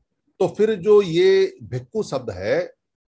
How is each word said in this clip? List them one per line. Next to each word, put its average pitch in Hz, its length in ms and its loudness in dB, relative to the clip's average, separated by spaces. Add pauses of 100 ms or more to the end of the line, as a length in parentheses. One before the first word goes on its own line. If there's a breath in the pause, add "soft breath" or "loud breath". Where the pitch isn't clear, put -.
(380)
तो - 100 0
फिर 214 260 -2
जो 208 280 4
ये 190 600 2
भिक्खु 127 400 -8
शब्द 123 280 -8
है, 107 440 -4 (340)